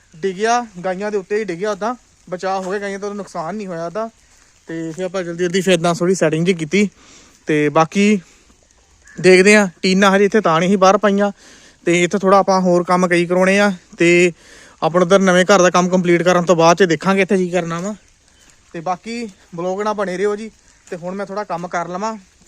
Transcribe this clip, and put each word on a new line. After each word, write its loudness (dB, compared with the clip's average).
ਡਿੱਗਿਆ, -2
ਗਾਈਆਂ -6
ਦੇ -4
ਉੱਤੇ -6
ਹੀ -4
ਡਿੱਗਿਆ, -6
ਉੱਦਾਂ -6
ਬਚਾਅ -6
ਹੋ -8
ਗਿਆ, -4
ਗਾਈਆਂ -8
ਦਾ -8
ਨੁਕਸਾਨ -10
ਨਹੀਂ -10
ਹੋਇਆ -10
ਉਹਦਾ। -8
ਤੇ -8
ਫਿਰ -8
ਆਪਾਂ -6
ਜਲਦੀ -6
ਜਲਦੀ -2
ਫਿਰ 2
ਇੱਦਾਂ 0
ਥੋੜ੍ਹੀ 0
ਸੈਟਿੰਗ 0
ਜਿਹੀ 0
ਕੀਤੀ। 0
ਤੇ 0
ਬਾਕੀ 2
ਦੇਖਦੇ 6
ਆ, 4
ਟੀਨਾ 2
ਹਜੇ 4
ਇੱਥੇ 2
ਤਾਂ 2
ਨਹੀਂ 0
ਸੀ 2
ਬਾਹਰ 4
ਪਾਈਆਂ, 0
ਤੇ 2
ਇੱਥੇ -2
ਥੋੜ੍ਹਾ 4
ਆਪਾਂ 2
ਹੋਰ 2
ਕੰਮ 0
ਕਈ 2
ਕਰਾਉਣੇ 2
ਆ, 2
ਤੇ 2
ਆਪਣਾ 2
ਉਧਰ 4
ਨਵੇਂ 4
ਘਰ 4
ਦਾ 4
ਕੰਮ 0
ਕੰਪਲੀਟ 2
ਕਰਨ 2
ਤੋਂ 2
ਬਾਅਦ 4
'ਚ 2
ਦੇਖਾਂਗੇ 0
ਇੱਥੇ 0
ਕੀ -2
ਕਰਨਾ -6
ਵਾ। -8
ਤੇ -12
ਬਾਕੀ -8
ਬਲੌਗ -6
ਨਾਲ -4
ਬਣੇ -6
ਰਹੋ -2
ਜੀ। -14
ਤੇ -12
ਹੁਣ -10
ਮੈਂ -10
ਥੋੜ੍ਹਾ -10
ਕੰਮ -10
ਕਰ -6
ਲਵਾਂ, -8